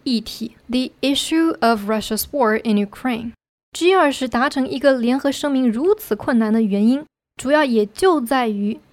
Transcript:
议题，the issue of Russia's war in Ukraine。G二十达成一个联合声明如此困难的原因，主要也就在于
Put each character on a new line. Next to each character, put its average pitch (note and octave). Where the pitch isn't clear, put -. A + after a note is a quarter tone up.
议 A#3
题， -
the B3+
issue D#4+
of A3+
Russia's G#3+
war A3
in G#3+
Ukraine。 A3+
G F4+
二 D#4+
十 C4
达 A#3+
成 C4
一 C#4
个 C#4
联 B3
合 C#4
声 C#4+
明 C4
如 D#4
此 -
困 B3
难 G#3+
的 A3+
原 G3+
因， C#4
主 C4
要 D4+
也 A3+
就 E4
在 B3
于 G#3